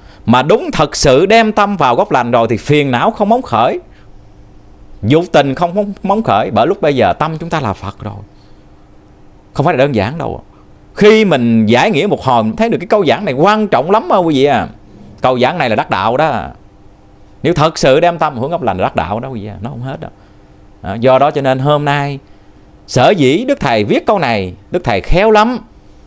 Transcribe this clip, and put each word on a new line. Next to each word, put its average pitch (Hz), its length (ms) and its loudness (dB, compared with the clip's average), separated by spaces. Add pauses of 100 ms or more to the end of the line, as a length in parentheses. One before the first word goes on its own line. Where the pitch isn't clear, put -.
(260)
Mà 120 160 4
đúng 247 300 0
thật 151 240 -2
sự 143 300 4
đem 214 260 2
tâm 202 260 0
vào 131 180 2
gốc 190 160 0
lành 120 200 0
rồi 117 180 2
thì 117 80 -2
phiền 143 340 0
não 143 200 0
không 208 180 -2
móng 247 120 2
khởi, 151 380 0 (1200)
dục 147 300 2
tình 139 240 2
không 175 200 -2
móng, 202 180 -4 (100)
móng 208 200 -2
khởi, 110 280 0
bởi 113 160 2
lúc - 140 -2
bây 147 140 0
giờ 98 180 2
tâm 160 240 -4
chúng 165 120 -12
ta 165 100 -2
là 113 140 -4
Phật 95 300 -14
rồi. 107 100 -12 (1400)
Không 139 120 -2
phải 175 80 2
là 135 40 -2
đơn 135 180 2
giản 110 220 -2
đâu. - 240 -10 (540)
Khi 214 300 4
mình 117 400 2
giải 120 260 2
nghĩa 151 160 0
một 143 140 -2
hồi, 120 220 2
mình 110 120 -4
thấy 226 140 0
được 156 80 -2
cái 175 100 -10
câu 208 180 2
giảng 139 200 0
này 147 80 -2
quan 202 340 0
trọng 147 240 0
lắm 254 180 0
á 240 80 2
quý 165 180 0
vị 131 100 2
à. 123 220 0 (540)
Câu 127 180 0
giảng 139 180 0
này 135 120 -2
là 107 60 -2
đắc 139 140 -2
đạo 110 280 0
đó. 131 300 -2 (960)
Nếu 165 100 0
thật 156 240 0
sự 143 220 4
đem 170 180 0
tâm 151 200 -4
hướng 135 140 -6
gốc 170 120 -4
lành 98 140 -2
là 92 60 -2
đắc 127 120 -4
đạo 98 240 -4
đó 135 100 -10
quý 120 120 -10
vị 104 60 -12
à, 101 140 -14
nó 123 80 -10
không 127 120 -14
hết 135 180 -10
đâu. - 120 -14 (680)
À, 98 140 -8
do 127 240 4
đó 147 120 2
cho 147 100 -4
nên 131 180 0
hôm 147 260 0
nay 143 340 -4 (680)
sở 127 220 2
dĩ 170 360 2
Đức 269 140 -2
Thầy 117 240 0
viết 165 220 -2
câu 214 140 0
này, 107 340 -2 (180)
Đức 175 120 -4
Thầy 101 180 0
khéo 202 300 2
lắm. 220 280 2 (460)